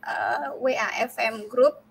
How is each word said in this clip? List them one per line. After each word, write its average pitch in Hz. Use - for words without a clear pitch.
eh, 110
W 262
A 214
F 247
M 220
group 262